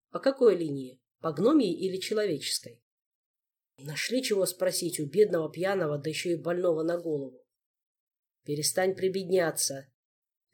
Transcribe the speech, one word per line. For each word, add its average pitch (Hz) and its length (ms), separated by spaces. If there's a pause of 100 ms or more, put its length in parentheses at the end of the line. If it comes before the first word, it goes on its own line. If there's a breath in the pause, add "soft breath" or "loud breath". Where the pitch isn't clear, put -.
(100)
По - 100
какой 247 360
линии? 139 440 (200)
По 165 120
гномьей 208 420
или 185 240
человеческой?» - 840 (960)
«Нашли 151 440
чего 196 240
спросить 175 540
у 151 60
бедного 175 440
пьяного, 165 480
да 156 120
ещё 156 200
и 170 60
больного 165 460
на 175 160
голову». 143 460 (1000)
«Перестань 170 500
прибедняться», 175 920 (680)